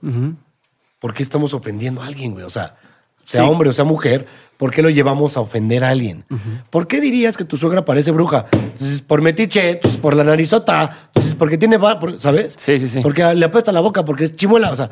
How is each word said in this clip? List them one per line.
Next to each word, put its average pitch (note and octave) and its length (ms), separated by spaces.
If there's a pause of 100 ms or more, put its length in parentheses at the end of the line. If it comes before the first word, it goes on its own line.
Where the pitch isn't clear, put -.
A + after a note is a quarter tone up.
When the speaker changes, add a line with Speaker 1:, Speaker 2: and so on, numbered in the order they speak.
Speaker 1:
Ujú. C#3+ 340 (640)
Speaker 2:
"¿Por A#2 160
qué - 80
estamos D3 320
ofendiendo A#2+ 480
a B2+ 40
alguien, C3+ 260
güey? F#2 120
O F2+ 60
sea, F2+ 260 (480)
sea B2 180
Speaker 1:
Sí. C3 60
Speaker 2:
hombre D#3+ 220
o - 20
sea C#3 120
mujer, C#3 420 (320)
¿por C3+ 120
qué D#3 120
lo D#3+ 80
llevamos C#3+ 460
a C3+ 40
ofender A2+ 440
a B2+ 40
alguien?" A2+ 420
Speaker 1:
Ujú. B2 100 (280)
Speaker 2:
"¿Por E3+ 180
qué C4+ 140
dirías B3 380
que F#3 80
tu D#3 100
suegra E3+ 300
parece D3 240
bruja?" D#3 420
Entonces, C3+ 480
"Por D3 220
metiche, F3 540
pues, - 200
por C#3+ 180
la D3 100
narizota, D#3 920
pues, - 220
porque D#3+ 200
tiene A3 220
bar-, G#3 200
por-", E3 220
¿sabes? C#3+ 380
Speaker 1:
Sí, C#3 200
sí, B2+ 100
sí. B2+ 120
Speaker 2:
"Porque D#3+ 340
le E3+ 120
apesta G#3+ 260
la E3+ 80
boca, F#3+ 240
porque D3 200
es D#3 120
chimuela", G#3 360
o B2+ 40
sea, A#2+ 160